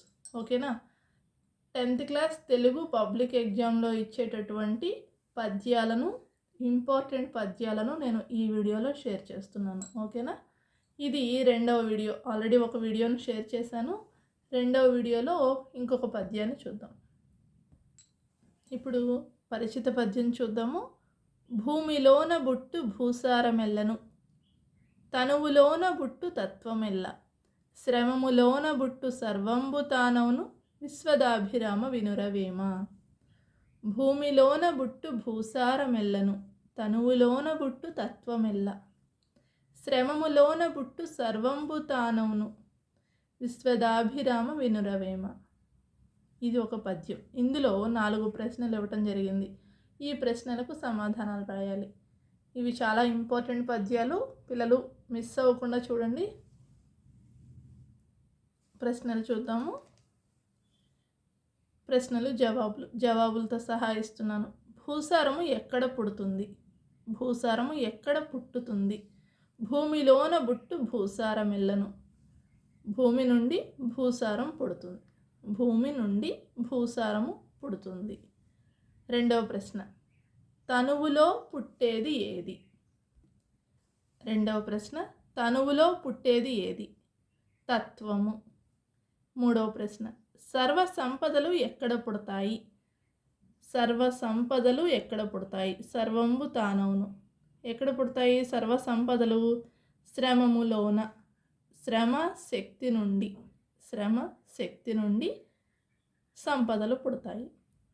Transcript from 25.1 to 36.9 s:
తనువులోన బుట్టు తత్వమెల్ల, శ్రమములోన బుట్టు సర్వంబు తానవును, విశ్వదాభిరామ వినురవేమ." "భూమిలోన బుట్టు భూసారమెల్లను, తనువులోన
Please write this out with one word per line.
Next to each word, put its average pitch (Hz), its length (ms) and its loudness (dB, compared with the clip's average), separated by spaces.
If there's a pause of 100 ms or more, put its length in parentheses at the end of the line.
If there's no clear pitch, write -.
తనువులోన 285 760 4
బుట్టు 339 480 -4
తత్వమెల్ల, 202 760 -4 (680)
శ్రమములోన 254 880 4
బుట్టు 262 380 -2
సర్వంబు 240 720 -2
తానవును, 247 680 2 (320)
విశ్వదాభిరామ 233 1040 2
వినురవేమ." 196 1000 -2 (1000)
"భూమిలోన 277 840 4
బుట్టు 269 380 -4
భూసారమెల్లను, 220 1400 0 (300)
తనువులోన 247 720 4